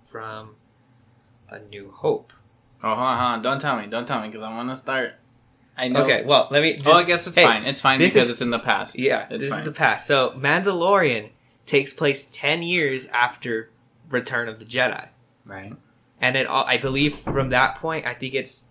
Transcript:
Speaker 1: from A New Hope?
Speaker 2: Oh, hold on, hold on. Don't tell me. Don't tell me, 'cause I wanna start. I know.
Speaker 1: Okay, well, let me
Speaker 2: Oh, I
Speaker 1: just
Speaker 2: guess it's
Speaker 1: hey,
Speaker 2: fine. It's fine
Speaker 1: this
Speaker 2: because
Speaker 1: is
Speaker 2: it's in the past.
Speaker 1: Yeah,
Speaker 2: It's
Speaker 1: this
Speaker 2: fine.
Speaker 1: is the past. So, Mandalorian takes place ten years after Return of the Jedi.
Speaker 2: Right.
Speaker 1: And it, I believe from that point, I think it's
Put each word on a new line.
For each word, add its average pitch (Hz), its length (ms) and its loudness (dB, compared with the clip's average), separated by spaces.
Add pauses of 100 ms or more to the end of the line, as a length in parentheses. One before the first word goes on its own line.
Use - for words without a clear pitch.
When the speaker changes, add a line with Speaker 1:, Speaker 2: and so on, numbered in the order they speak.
Speaker 1:
from 110 520 -14 (920)
A 107 100 -16
New 101 320 -18
Hope? - 420 -4 (500)
Speaker 2:
Oh, 110 60 -2
hold 110 100 0
on, 127 180 0
hold 123 180 2
on. 113 60 -6
Don't 131 200 0
tell 139 160 -2
me. 104 100 -8
Don't 117 200 -4
tell 127 140 -2
me, 107 100 -10
'cause 110 100 -12
I 110 120 -10
wanna 123 220 -6
start. 131 380 -4 (640)
I 127 100 -2
know. 135 160 2
Speaker 1:
Okay, 131 220 2
well, 135 260 4
let 143 100 4
me 156 240 0
Speaker 2:
Oh, 151 80 8
I 175 100 8
Speaker 1:
just 170 40 -2
Speaker 2:
guess 175 200 0
it's 175 100 0
Speaker 1:
hey, 175 80 8
Speaker 2:
fine. 110 200 4
It's 135 160 -4
fine 135 180 4
Speaker 1:
this 170 140 6
Speaker 2:
because 131 140 6
Speaker 1:
is 120 60 -2
Speaker 2:
it's - 80 -6
in 123 80 -2
the 120 100 0
past. 107 400 -2
Speaker 1:
Yeah, 123 300 0
Speaker 2:
It's 117 140 -8
Speaker 1:
this 139 100 -4
Speaker 2:
fine. 147 60 -4
Speaker 1:
is 151 60 -6
the 151 60 -6
past. 127 360 0
So, 139 240 2
Mandalorian 165 1000 0 (360)
takes 139 280 0
place 139 320 0
ten 156 380 -2
years 151 440 -2
after 120 640 -2 (400)
Return 123 400 -2
of 110 100 -14
the 110 60 -20
Jedi. 120 440 -2 (360)
Speaker 2:
Right. 98 280 -14 (460)
Speaker 1:
And 127 160 0
it, 135 140 0
I 127 280 2
believe 135 380 0
from 135 340 -2
that 127 260 2
point, 160 300 -6
I 123 80 -6
think 127 200 -10
it's - 380 -8